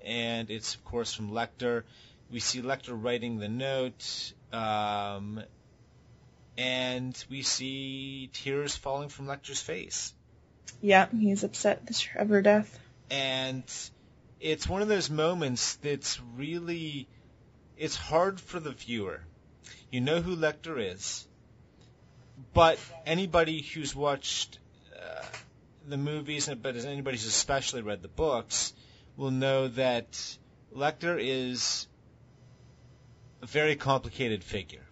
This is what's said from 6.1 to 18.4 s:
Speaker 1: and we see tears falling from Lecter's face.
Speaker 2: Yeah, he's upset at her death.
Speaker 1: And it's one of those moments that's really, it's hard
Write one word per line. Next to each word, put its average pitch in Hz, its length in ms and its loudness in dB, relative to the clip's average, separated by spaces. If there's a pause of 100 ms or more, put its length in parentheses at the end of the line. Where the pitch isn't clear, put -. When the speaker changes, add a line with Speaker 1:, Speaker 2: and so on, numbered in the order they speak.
Speaker 1:
and 127 760 -2
we 135 120 -6
see 135 880 -6
tears 143 440 -2
falling 139 320 -4
from 139 180 -10
Lecter's 139 340 -8
face. - 520 -6 (680)
Speaker 2:
Yeah, 190 300 10
he's 208 340 4
upset - 380 2 (340)
at 208 120 2
her 202 140 8
death. 208 360 6 (320)
Speaker 1:
And 131 520 0 (760)
it's 156 280 0
one 185 140 2
of 214 60 4
those 175 220 4
moments 156 680 2
that's 139 440 -2 (160)
really, 160 720 -4 (720)
it's 151 200 -2
hard 180 440 2